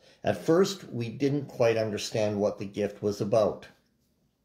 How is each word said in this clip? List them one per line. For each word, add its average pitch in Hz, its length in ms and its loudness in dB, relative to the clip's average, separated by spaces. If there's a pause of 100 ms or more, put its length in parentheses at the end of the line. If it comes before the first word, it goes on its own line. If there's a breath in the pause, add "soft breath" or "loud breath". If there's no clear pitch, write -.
(220 soft breath)
At 208 220 -2
first, 185 480 2
we 120 160 -6
didn't 135 380 -2
quite 117 320 2
understand 107 600 -2
what 101 200 0
the 104 80 -8
gift 101 340 -4
was 104 220 -2
about. 104 460 2 (760)